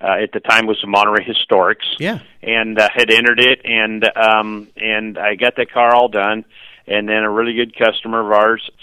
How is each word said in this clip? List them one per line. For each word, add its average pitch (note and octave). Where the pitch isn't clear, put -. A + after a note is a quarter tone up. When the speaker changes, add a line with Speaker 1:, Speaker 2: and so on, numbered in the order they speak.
Speaker 1:
Uh, F#2+
at G#2+
the G#2+
time, A2+
was G#2+
the G2+
Monterey G#2
Historics. G#2
Speaker 2:
Yeah. F3+
Speaker 1:
And, A2
uh, G#2
had A#2
entered A#2+
it, B2+
and, A2
um, G#2+
and G#2+
I G#2
got B2
that A#2+
car A#2+
all B2
done. G#2+
And G#2
then A2
a G#2+
really A2+
good A#2
customer A2+
of G#2+
ours G#2+